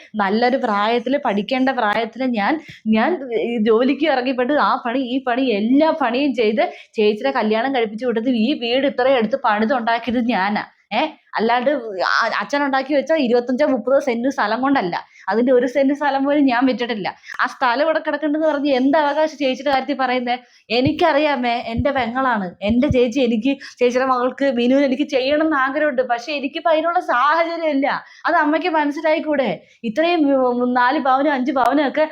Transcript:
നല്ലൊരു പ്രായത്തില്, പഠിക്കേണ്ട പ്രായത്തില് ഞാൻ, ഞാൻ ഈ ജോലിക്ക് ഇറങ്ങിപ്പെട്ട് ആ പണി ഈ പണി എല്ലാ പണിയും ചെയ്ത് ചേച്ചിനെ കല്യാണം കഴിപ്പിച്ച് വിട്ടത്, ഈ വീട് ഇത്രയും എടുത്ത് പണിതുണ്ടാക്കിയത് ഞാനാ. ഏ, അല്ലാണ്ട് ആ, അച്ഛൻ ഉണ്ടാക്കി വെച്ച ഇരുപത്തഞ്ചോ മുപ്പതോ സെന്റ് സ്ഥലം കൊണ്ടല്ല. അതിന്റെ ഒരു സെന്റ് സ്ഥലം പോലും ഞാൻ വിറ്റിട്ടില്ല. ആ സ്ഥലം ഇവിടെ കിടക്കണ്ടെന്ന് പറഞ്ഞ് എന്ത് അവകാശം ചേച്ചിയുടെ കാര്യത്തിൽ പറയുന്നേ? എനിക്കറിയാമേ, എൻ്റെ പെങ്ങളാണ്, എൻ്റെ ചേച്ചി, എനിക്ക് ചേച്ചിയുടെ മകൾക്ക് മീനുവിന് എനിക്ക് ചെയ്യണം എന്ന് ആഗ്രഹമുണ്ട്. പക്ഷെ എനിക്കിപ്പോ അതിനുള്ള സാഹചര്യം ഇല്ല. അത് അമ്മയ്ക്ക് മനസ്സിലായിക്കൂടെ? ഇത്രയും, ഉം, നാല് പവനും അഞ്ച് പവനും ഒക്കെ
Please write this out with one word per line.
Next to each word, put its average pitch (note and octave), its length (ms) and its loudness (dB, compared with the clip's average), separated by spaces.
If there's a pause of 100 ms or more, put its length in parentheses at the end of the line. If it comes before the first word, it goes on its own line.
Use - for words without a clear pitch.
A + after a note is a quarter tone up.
(160)
നല്ലൊരു A3 420 2
പ്രായത്തില്, A#3 680 0
പഠിക്കേണ്ട B3 440 0
പ്രായത്തില് A3+ 580 -2 (120)
ഞാൻ, B3+ 200 0 (280)
ഞാൻ A3 220 2 (300)
ഈ A#3 240 -2
ജോലിക്ക് B3 500 2
ഇറങ്ങിപ്പെട്ട് B3+ 460 0
ആ G#3 120 2 (140)
പണി A#3+ 140 -2
ഈ B3+ 240 -2
പണി B3+ 280 0
എല്ലാ B3+ 380 2 (120)
പണിയും B3+ 320 0
ചെയ്ത് A3+ 300 0 (300)
ചേച്ചിനെ A3 460 0
കല്യാണം A3 360 0
കഴിപ്പിച്ച് A#3 300 -2
വിട്ടത്, A#3 240 -2 (180)
ഈ C#4+ 120 2
വീട് B3 280 0
ഇത്രയും C4+ 340 2
എടുത്ത് A3+ 240 -2
പണിതുണ്ടാക്കിയത് A#3 840 0
ഞാനാ. G3 380 -2 (280)
ഏ, A#3 80 0 (340)
അല്ലാണ്ട് A#3 340 0 (340)
ആ, C3+ 200 2 (160)
അച്ഛൻ C#4 240 -2
ഉണ്ടാക്കി C4+ 300 -2
വെച്ച C4+ 180 0 (140)
ഇരുപത്തഞ്ചോ A#3+ 420 0
മുപ്പതോ C4 320 2
സെന്റ് B3 300 -2
സ്ഥലം A3+ 320 -2
കൊണ്ടല്ല. B3+ 340 0 (340)
അതിന്റെ A#3+ 220 2
ഒരു B3 160 4
സെന്റ് C#4 260 0
സ്ഥലം C#4 300 -2
പോലും C#4+ 220 2
ഞാൻ B3 200 2
വിറ്റിട്ടില്ല. A3+ 420 -2 (320)
ആ A#3 80 0
സ്ഥലം B3 380 0
ഇവിടെ D#4+ 140 0
കിടക്കണ്ടെന്ന് D#4 480 -2
പറഞ്ഞ് C#4+ 280 0
എന്ത് C4+ 220 2
അവകാശം D4+ 400 0
ചേച്ചിയുടെ C4+ 340 -2
കാര്യത്തിൽ C4 300 -2
പറയുന്നേ? B3 340 -2 (340)
എനിക്കറിയാമേ, C#4 840 2 (140)
എൻ്റെ B3 240 -2
പെങ്ങളാണ്, A#3+ 560 -2 (140)
എൻ്റെ A#3+ 260 2
ചേച്ചി, B3+ 320 2
എനിക്ക് A#3+ 320 0 (280)
ചേച്ചിയുടെ B3+ 280 2
മകൾക്ക് B3+ 380 0 (120)
മീനുവിന് C4 280 4
എനിക്ക് C4+ 240 0
ചെയ്യണം C#4+ 360 0
എന്ന് D#4 120 0
ആഗ്രഹമുണ്ട്. C4+ 440 0
പക്ഷെ A#3+ 300 -4
എനിക്കിപ്പോ D4 400 -2
അതിനുള്ള E4 280 2
സാഹചര്യം D#4+ 760 0
ഇല്ല. C#4 120 0 (380)
അത് D#4 100 2
അമ്മയ്ക്ക് D#4+ 340 2
മനസ്സിലായിക്കൂടെ? D4+ 800 0 (340)
ഇത്രയും, D#4+ 380 0 (140)
ഉം, B3 380 0
നാല് B3 260 2
പവനും C4+ 340 2
അഞ്ച് B3+ 180 -2
പവനും C4+ 360 2
ഒക്കെ D4 240 0